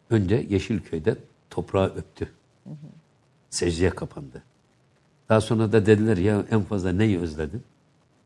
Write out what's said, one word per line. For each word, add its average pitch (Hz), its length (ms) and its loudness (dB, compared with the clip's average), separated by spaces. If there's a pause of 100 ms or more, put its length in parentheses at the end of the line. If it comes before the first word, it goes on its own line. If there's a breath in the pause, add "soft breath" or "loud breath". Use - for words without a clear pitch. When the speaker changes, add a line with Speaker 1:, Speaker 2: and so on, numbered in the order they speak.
Speaker 1:
önce 107 400 2
Yeşilköy'de 95 640 -2 (340)
toprağa 95 360 -2
öptü. - 400 -10 (380)
Speaker 2:
Hı - 60 -20
hı. 151 60 -14 (760)
Speaker 1:
Secdeye 87 400 0
kapandı. - 540 -10 (880)
Daha 107 120 6
sonra 110 300 0
da 107 140 4
dediler, 107 320 4
"Ya 101 340 2
en 110 100 4
fazla 92 300 -2
neyi 98 280 2
özledin?" 80 440 -6 (640)